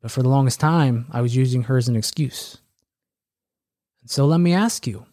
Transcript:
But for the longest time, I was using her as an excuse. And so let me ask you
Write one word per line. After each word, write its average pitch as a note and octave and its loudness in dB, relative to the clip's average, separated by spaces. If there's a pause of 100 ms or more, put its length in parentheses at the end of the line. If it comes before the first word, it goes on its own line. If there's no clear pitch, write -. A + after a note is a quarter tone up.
But A#2 -12
for C3 -2
the B2 2
longest C3+ 2
time, C#3 2
I A#2+ -4
was A#2+ -2
using B2+ 0
her B2+ 0
as A#2+ 0
an A#2 0
excuse. - -6 (1400)
And A#2 -16
so C#3 2
let E3 2
me F3 2
ask G#3 0
you G#2+ -10